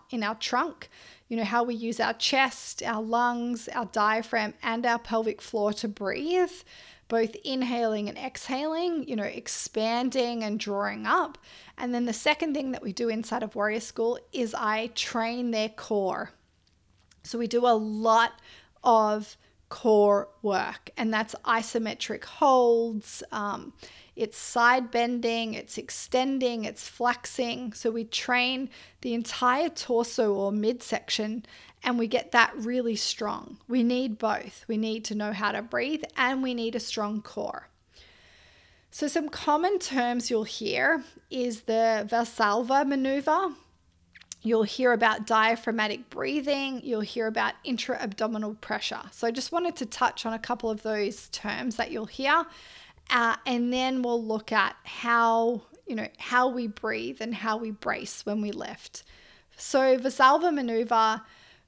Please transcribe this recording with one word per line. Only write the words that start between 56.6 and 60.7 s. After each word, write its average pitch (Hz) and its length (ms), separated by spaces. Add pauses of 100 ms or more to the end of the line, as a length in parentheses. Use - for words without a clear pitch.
breathe 226 560
and 226 120
how 214 220
we 226 140
brace - 560
when 208 160
we 208 100
lift. - 500 (540)
So 262 400
Valsalva 269 560
maneuver, 226 720 (460)